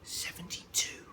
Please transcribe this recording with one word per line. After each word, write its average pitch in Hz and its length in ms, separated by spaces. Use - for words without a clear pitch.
Seventy-two - 1080